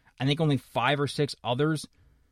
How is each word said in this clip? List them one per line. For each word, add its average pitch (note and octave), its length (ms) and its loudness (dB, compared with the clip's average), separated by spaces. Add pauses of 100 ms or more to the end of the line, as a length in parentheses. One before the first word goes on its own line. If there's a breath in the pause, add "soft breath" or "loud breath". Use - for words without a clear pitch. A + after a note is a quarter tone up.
(200)
I C3 80 0
think D3 120 2
only D3+ 180 2
five C3 420 0
or C#3+ 80 0
six C#3+ 360 -4
others D3 440 -2 (440)